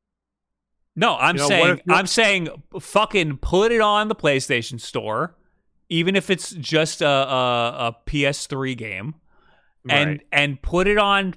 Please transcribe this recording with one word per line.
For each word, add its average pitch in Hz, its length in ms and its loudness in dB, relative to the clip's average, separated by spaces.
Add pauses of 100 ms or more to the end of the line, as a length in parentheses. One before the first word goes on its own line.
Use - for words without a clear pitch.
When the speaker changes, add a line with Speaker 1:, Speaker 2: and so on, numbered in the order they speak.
(960)
Speaker 1:
No, 185 200 2
I'm 147 200 2
Speaker 2:
You 139 40 -2
know, 143 60 2
what 143 40 2
Speaker 1:
saying, 175 280 4
Speaker 2:
if - 80 -16
you 175 80 2
Speaker 1:
I'm 185 140 2
saying, 196 420 2 (300)
fucking 185 580 0
put 208 340 2
it 233 80 2
on 208 300 2
the 214 60 -4
PlayStation 135 640 -2
Store, 113 540 -6 (520)
even 170 280 0
if 190 140 0
it's 185 220 -4
just 160 500 -2
a, 156 60 2
a, 127 800 0
a 117 180 -8
P 143 200 -2
S 139 220 -4
three 135 280 -6
game, 110 400 -10 (720)
and, 147 200 2
Speaker 2:
Right. 147 120 -6 (100)
Speaker 1:
and 143 300 0
put 180 260 0
it 208 100 2
on 196 400 0